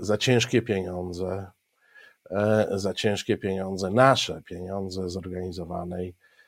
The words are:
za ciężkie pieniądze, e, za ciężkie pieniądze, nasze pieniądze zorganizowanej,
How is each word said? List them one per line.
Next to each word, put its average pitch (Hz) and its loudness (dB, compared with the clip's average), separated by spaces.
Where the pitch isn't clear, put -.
za 104 2
ciężkie 120 4
pieniądze, 92 -4
e, 104 4
za 98 -2
ciężkie 104 0
pieniądze, 95 -2
nasze 120 4
pieniądze 92 -8
zorganizowanej, 90 -6